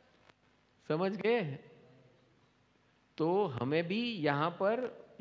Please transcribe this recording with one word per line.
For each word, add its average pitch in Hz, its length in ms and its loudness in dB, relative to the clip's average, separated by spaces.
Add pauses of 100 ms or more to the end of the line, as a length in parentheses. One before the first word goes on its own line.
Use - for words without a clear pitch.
(880)
સમજ 180 340 0
ગયે? 202 360 0 (1600)
तो 180 280 2
हमें 147 420 0
भी 233 260 -2
यहाँ 147 360 2
पर 220 500 -2 (220)